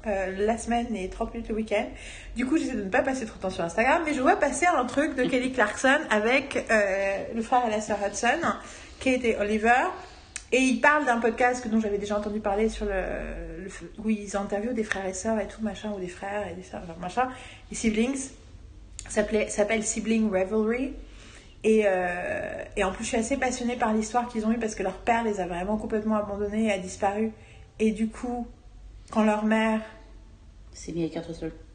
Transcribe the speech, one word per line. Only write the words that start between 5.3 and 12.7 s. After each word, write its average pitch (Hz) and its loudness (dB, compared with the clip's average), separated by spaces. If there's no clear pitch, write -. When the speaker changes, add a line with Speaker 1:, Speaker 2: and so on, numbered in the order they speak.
Speaker 1:
Clarkson 254 4
avec, 240 2
euh, 196 2
le 226 -2
frère 247 4
et 220 2
la 214 0
sœur 214 -2
Hudson, 240 0
Kate 254 2
et 226 2
Oliver. 220 4
Et 254 4
ils 262 4
parlent 294 6
d'un 233 4
podcast 247 2
que, 226 -6
dont 220 4
j'avais 202 2
déjà 208 -2
entendu 208 -4
parler 214 2